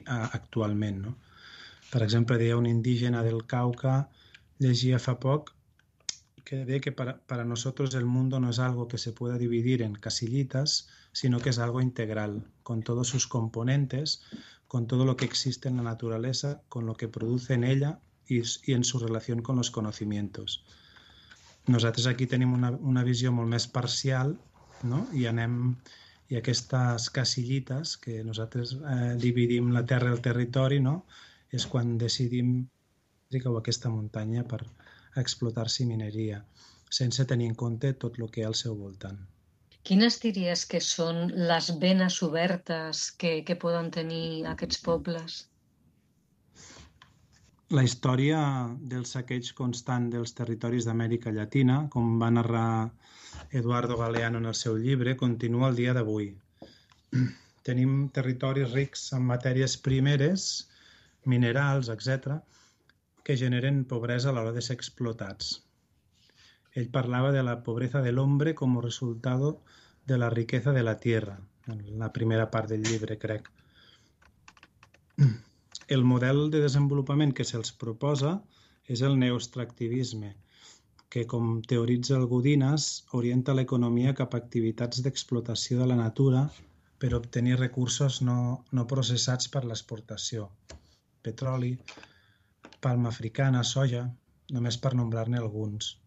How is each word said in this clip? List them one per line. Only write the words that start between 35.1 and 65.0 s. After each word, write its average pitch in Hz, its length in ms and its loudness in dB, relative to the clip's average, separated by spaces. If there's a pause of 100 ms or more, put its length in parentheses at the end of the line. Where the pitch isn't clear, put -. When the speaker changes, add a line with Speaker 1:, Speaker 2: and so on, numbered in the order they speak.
Speaker 1:
explotar-s'hi 117 640 -2
mineria, 107 560 -4 (560)
sense 127 260 0
tenir 120 260 2
en 117 40 -6
compte 120 380 -2
tot 120 260 -6
lo 113 100 -6
que 113 120 -4
hi 110 40 -2
ha 113 60 0
al 110 80 -2
seu 113 160 -4
voltant. 98 420 -12 (680)
Speaker 2:
Quines 220 320 6
diries 180 480 -2
que 175 160 -2
són 165 380 -2 (300)
les 165 180 2 (140)
venes 185 340 4 (100)
obertes 165 760 -2 (200)
que, 170 120 2 (120)
que 175 180 -2
poden 170 300 0
tenir 165 560 -6
aquests 160 320 -6
pobles? 165 540 -2 (2250)
Speaker 1:
La 139 140 6
història 135 540 2 (540)
del 123 120 -4
saqueig 123 480 -6
constant 123 560 -2
dels 117 240 -4
territoris 117 540 -4
d'Amèrica 117 480 -2
Llatina, 127 400 4 (180)
com 117 240 2
va 117 160 2
narrar 117 360 2 (880)
Eduardo 120 400 0
Galeano 117 420 0
en 113 80 -2
el 110 80 -4
seu 113 200 -2
llibre, 123 440 2
continua 120 480 2
el 120 80 2
dia 123 160 2
d'avui. 107 380 0 (840)
<clears throat> - 540 -2
Tenim 127 260 2 (240)
territoris 131 560 0
rics - 400 -4
en 127 160 2
matèries 127 560 0
primeres, 139 600 4 (800)
minerals, 123 680 2
etcètera, 135 460 -4 (840)
que 139 120 2
generen 127 480 2
pobresa 123 480 0
a - 40 0
l'hora 113 200 -2
de 120 80 -4
ser 127 140 -6
explotats. 110 720 -8 (1200)